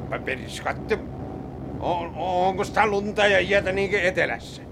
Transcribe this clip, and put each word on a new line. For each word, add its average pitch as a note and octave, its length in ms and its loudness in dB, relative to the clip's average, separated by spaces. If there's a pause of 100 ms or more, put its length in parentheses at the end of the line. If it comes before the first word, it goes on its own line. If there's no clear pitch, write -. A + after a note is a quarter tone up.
Mä A#2+ 100 -4
periskatte. C3 800 -4 (800)
On, E3+ 360 -2
onko F#3 480 2
sitä G#3 240 4
lunta G3+ 400 2
ja G3 120 6
jäätä F#3+ 320 4
niinkö G3 300 2
etelässä? E3+ 600 0 (100)